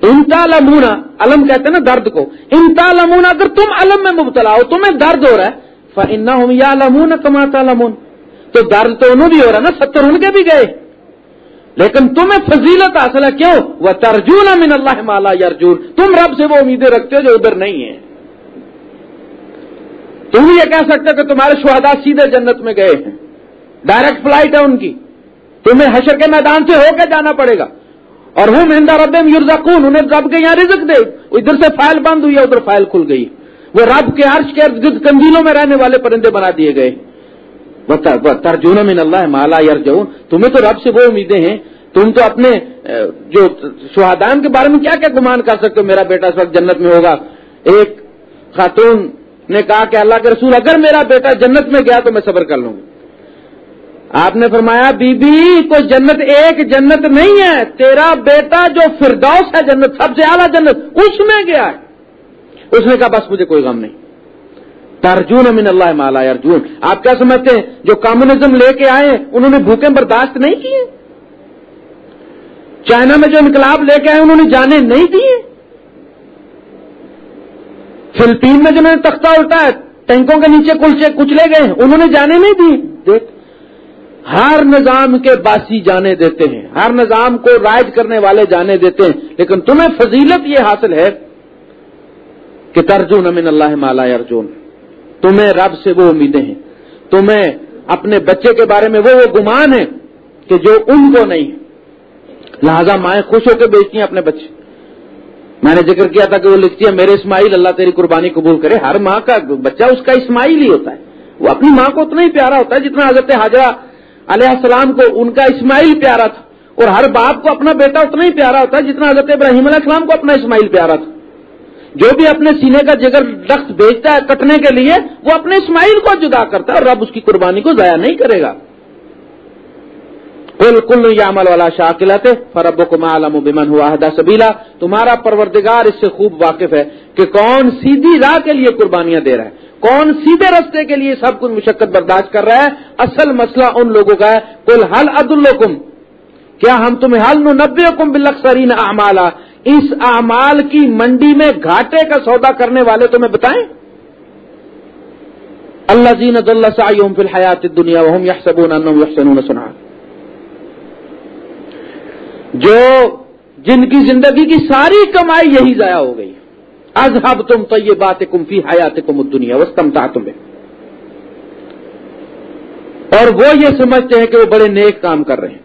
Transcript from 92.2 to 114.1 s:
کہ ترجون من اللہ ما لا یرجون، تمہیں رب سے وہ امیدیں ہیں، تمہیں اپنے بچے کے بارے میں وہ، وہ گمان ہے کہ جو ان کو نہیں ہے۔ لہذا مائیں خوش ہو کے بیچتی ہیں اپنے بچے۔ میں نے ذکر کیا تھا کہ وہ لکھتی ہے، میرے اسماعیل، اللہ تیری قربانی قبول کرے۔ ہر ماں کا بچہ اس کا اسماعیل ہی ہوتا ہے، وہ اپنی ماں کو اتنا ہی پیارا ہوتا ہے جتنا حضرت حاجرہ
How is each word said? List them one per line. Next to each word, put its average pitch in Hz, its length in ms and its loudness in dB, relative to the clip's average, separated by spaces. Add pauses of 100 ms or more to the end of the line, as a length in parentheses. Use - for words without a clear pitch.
کہ 170 100 -2
ترجون 180 520 0
من 170 120 -2
اللہ 151 360 0
ما 135 100 -2
لا 127 140 -2
یرجون، 117 400 -4 (760)
تمہیں 196 320 2
رب 180 300 -2
سے 196 140 -2
وہ 180 140 4
امیدیں 147 320 0
ہیں، - 160 -10 (520)
تمہیں 196 340 0 (520)
اپنے 208 200 -4 (100)
بچے 185 280 0
کے 226 180 2
بارے 208 160 0
میں 214 160 0
وہ، 254 160 4
وہ 247 140 4
گمان 240 400 2
ہے 208 100 0 (640)
کہ 185 160 2
جو 214 80 4 (200)
ان 277 200 4
کو 240 140 2
نہیں 165 240 -4
ہے۔ - 80 -18 (1040)
لہذا 165 340 0
مائیں 190 320 -4
خوش 226 200 0
ہو 233 100 4
کے 233 120 2
بیچتی 202 280 0
ہیں 208 60 -2
اپنے 185 160 -6
بچے۔ 156 280 -6 (1120)
میں 156 120 2
نے 175 140 2
ذکر 180 200 0
کیا 190 220 0
تھا 196 80 -2
کہ 185 100 0
وہ 196 80 4
لکھتی 185 300 0
ہے، 202 80 2
میرے 190 180 2
اسماعیل، 196 420 0
اللہ 180 220 0
تیری 180 160 -2
قربانی 165 360 -2
قبول 160 320 -2
کرے۔ 156 140 0 (100)
ہر 139 120 -2 (100)
ماں 196 200 -2
کا 247 80 0 (320)
بچہ - 260 -2
اس 254 140 -4
کا 262 140 0
اسماعیل 262 420 -2
ہی 247 60 2
ہوتا 135 240 0
ہے، - 80 -18 (400)
وہ - 80 -2
اپنی 269 300 0
ماں 254 160 0
کو 311 80 -4
اتنا 311 200 -4
ہی 339 140 2
پیارا 269 220 0
ہوتا 247 180 -2
ہے 277 120 -4
جتنا 277 200 -2
حضرت 262 320 0
حاجرہ 240 300 2 (580)